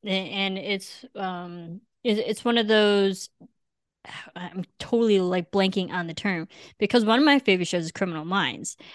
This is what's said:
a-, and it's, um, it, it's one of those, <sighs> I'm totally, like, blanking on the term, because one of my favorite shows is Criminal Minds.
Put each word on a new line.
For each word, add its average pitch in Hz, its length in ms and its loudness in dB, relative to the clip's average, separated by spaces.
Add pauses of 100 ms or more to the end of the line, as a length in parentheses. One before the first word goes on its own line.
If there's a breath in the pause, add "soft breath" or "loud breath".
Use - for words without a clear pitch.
a-, 214 60 -8
and 190 480 -4
it's, 196 480 -8 (100)
um, 175 640 -10 (240)
it, 214 140 2
it's 214 260 -4
one 233 140 2
of 220 100 2
those, 208 640 2 (720)
<sighs> - 320 -18
I'm 180 300 -10 (140)
totally, 226 420 4
like, 180 300 -2
blanking 190 400 0
on 175 160 -4
the 165 80 -10
term, 175 320 -4 (320 loud breath)
because 214 260 2
one 226 140 4
of 302 60 6
my 285 140 6
favorite 185 280 2
shows 175 180 -2
is 165 60 -8
Criminal 160 340 -6
Minds. 175 500 -4 (200 loud breath)